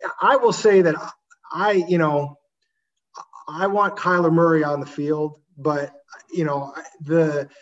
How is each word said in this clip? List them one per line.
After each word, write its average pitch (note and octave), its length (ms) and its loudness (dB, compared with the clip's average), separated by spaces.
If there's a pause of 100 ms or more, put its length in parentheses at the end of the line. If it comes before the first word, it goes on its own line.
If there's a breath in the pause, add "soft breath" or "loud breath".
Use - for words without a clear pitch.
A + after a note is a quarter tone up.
(200)
I D4 160 4
will A#3+ 160 2
say G3 300 4
that D#3 140 2 (540)
I, G#3 220 -2 (160)
you F3 80 2
know, D3 400 0 (1120)
I E3 200 -2
want G3+ 280 0
Kyler F3 340 0
Murray E3 320 4
on D3 180 -2
the C#3 60 -8
field, D3+ 540 -6 (160)
but, C#3+ 380 -4 (360)
you F3 140 -4
know, C#3 300 -6 (260)
the, D3+ 480 0 (140 loud breath)